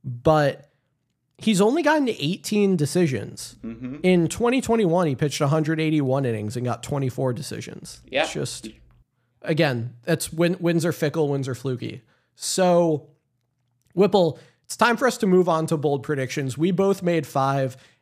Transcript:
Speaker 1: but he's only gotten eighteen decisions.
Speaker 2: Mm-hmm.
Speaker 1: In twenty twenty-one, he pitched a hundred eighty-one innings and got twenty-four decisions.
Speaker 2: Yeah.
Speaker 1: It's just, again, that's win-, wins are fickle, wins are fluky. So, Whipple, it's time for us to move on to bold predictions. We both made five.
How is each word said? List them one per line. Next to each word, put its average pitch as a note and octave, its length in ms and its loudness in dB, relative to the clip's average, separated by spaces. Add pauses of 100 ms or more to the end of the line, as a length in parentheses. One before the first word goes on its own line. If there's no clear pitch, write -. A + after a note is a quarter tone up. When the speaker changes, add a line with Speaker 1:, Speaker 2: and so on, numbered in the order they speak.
Speaker 1:
but C#3 680 0 (680)
he's G#3 240 2
only B3+ 220 4
gotten D4 280 2
eighteen F#3+ 680 0
decisions. C#3 880 -2
Speaker 2:
Mm-hmm. B2 400 -10
Speaker 1:
In F3 240 4
twenty A#3+ 320 0
twenty-one, F#3 480 2
he C3+ 80 -2
pitched D3 240 -2
a C#3+ 80 2
hundred D#3 320 0
eighty-one C#3+ 440 0
innings A2 320 -4
and B2 80 -4
got A#2+ 200 -4
twenty-four C3+ 480 -4
decisions. - 760 -12
Speaker 2:
Yeah. C#3 160 -2
Speaker 1:
It's D#3+ 120 -4
just, - 340 -8 (760)
again, C#3 520 -2 (100)
that's D#3+ 280 -2
win-, E3+ 280 0
wins E3+ 240 0
are E3+ 80 0
fickle, D3+ 360 -2
wins C#3 200 -4
are C3 80 -6
fluky. B2 460 -8 (340)
So, E3+ 720 2 (840)
Whipple, F#3 440 4 (260)
it's - 120 -12
time A#3 200 4
for C4+ 100 0
us A#3 120 2
to A3 80 0
move F3+ 220 6
on D#3+ 180 2
to E3 100 0
bold C#3+ 260 -2
predictions. C3+ 560 -4
We E3+ 120 2
both G3 320 0
made F3 240 0
five. C3+ 500 0 (260)